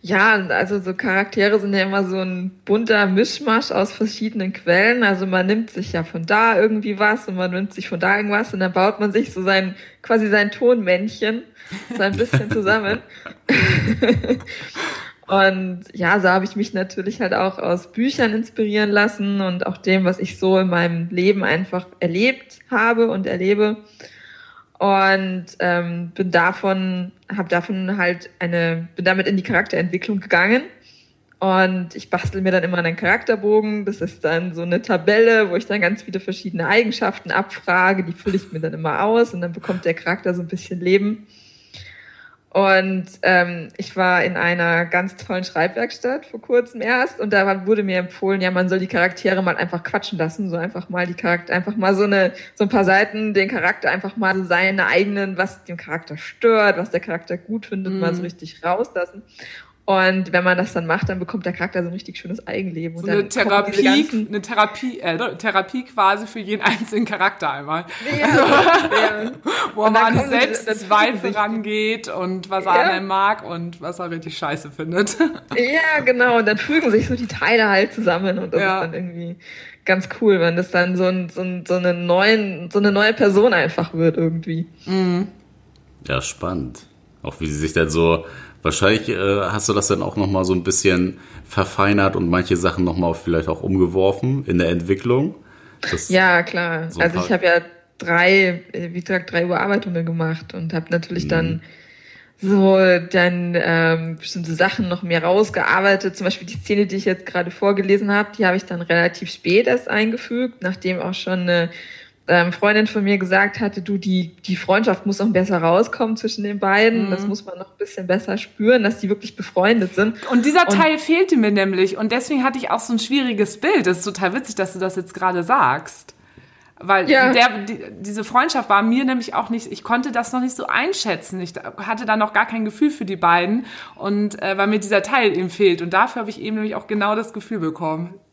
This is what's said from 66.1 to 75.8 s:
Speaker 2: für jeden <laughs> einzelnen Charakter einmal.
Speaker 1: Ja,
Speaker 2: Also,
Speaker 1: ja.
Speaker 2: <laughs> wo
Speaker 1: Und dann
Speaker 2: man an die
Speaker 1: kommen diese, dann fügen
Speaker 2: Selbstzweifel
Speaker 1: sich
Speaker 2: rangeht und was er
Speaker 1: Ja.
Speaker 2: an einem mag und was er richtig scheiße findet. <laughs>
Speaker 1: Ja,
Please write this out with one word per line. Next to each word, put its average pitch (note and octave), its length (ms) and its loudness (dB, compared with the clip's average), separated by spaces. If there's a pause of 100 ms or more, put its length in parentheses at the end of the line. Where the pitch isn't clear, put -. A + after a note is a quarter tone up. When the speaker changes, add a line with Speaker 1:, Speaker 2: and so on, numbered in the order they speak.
Speaker 2:
für A3+ 140 -12
jeden G3+ 220 -4
<laughs> - 0 -
einzelnen A3 420 0
Charakter F#3 480 -2
einmal. D3 320 -6 (340)
Speaker 1:
Ja, D4 100 2
Speaker 2:
Also, D4+ 120 4 (840)
Speaker 1:
ja. B3 60 -6 (200)
Speaker 2:
<laughs> - 240 -4
wo G#3+ 80 -2
Speaker 1:
Und A3 100 4
dann - 0 -
Speaker 2:
man A3+ 120 4
an A3+ 80 2
die A#3+ 60 4
Speaker 1:
kommen C4+ 120 -2
diese, B3 80 2
dann A#3+ 80 2
fügen A3 160 -4
Speaker 2:
Selbstzweifel G#3+ 580 0 (100)
Speaker 1:
sich G3+ 40 -6
Speaker 2:
rangeht G#3+ 720 -2
und F#3 420 -6
was F#3+ 160 -2
er F#3 100 2
Speaker 1:
Ja. F3 80 6
Speaker 2:
an F3 80 2
einem F#3+ 160 -4
mag G3 360 0
und E3+ 380 -10
was F3 180 -8
er F3 100 -8
richtig E3 280 -10
scheiße D3 340 -6
findet. E3+ 500 -2
<laughs> - 360 -2
Speaker 1:
Ja, D4+ 480 0